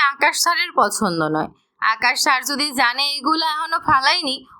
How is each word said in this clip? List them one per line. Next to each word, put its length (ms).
আকাশ 240
স্যারের 400
পছন্দ 460
নয়। 260
আকাশ 440
স্যার 220
যদি 280
জানে 420
এগুলো 320
এখনো 320
ফালাইনি, 640